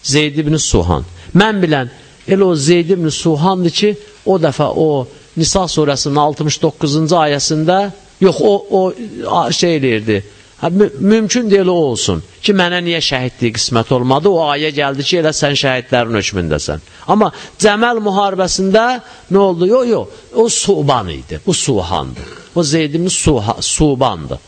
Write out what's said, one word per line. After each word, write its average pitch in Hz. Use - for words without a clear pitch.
Zeyd 147
ibn 156
Suhan. 85
Mən 202
bilən, 139
elə 196
o 180
Zeyd 165
ibn 175
Suhandır 170
ki, 208
o 190
dəfə 151
o 143
Nisa 165
surəsinin 147
altmış 151
doqquzuncu 156
ayəsində, 156
yox, 185
o, 208
o, 190
a, 170
şey 165
eləyirdi, 110
hə, 165
mü-, 196
mümkün 220
deyil 196
o 180
olsun 95
ki, 208
mənə 180
niyə 170
şəhidlik 123
qismət 117
olmadı? 131
O 165
ayə 147
gəldi 139
ki, 180
elə 156
sən 143
şəhidlərin 123
hökmündəsən. 80
Amma 202
Cəməl 220
müharibəsində 190
nə 196
oldu? 180
Yox, 240
yox, 143
o 226
Suban 139
idi. 73
Bu 180
Suhandı. 80
O 175
Zeyd 151
ibn 175
Suha-, 117
Subandı. 120